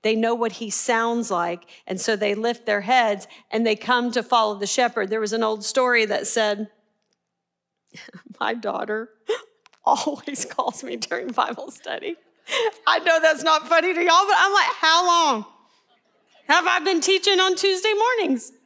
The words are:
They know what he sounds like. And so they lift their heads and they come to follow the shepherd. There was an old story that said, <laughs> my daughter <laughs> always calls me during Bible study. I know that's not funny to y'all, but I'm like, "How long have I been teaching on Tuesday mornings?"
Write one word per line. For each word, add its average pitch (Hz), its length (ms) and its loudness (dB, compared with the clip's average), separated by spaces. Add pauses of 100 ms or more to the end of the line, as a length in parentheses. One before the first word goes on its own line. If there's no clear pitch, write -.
They 220 120 0
know 226 180 0
what 226 200 -2
he 220 160 -10
sounds 233 600 0
like. 175 360 -4 (200)
And 185 140 -6
so 220 160 0
they 208 180 -2
lift 233 320 -4
their 208 160 0
heads 214 460 0 (240)
and 226 160 0
they 214 80 2
come 240 360 -2
to 233 120 -2
follow 220 320 2
the 202 120 -6
shepherd. 226 420 -2
There 220 100 -2
was 214 140 -4
an 226 100 -2
old 220 220 -2
story 247 400 2
that 202 220 -4
said, 208 420 -2 (1200)
<laughs> - 460 -20
my - 140 -2
daughter 220 560 -6 (180)
<laughs> - 560 -10
always - 640 -2
calls - 360 -6
me 247 140 -10
during - 320 -8
Bible - 440 -4
study. - 440 -10 (720)
I - 140 2
know 330 220 2
that's 311 220 2
not 311 240 2
funny 339 260 2
to 339 60 -2
y'all, 349 260 4
but 392 120 2
I'm 392 160 4
like, 392 220 2
"How 330 300 2
long 311 400 2 (1000)
have 330 180 4
I 359 140 2
been 330 220 0
teaching 381 400 2
on 381 140 2
Tuesday 392 380 0
mornings?" 415 600 0 (120)